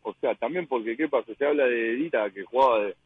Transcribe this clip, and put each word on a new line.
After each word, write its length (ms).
O 200
sea, 140
también 300
porque, 300
¿qué 140
pasa? 280
Se 80
habla 200
de 300
Dita 360
que 140
jugaba 400
de, 100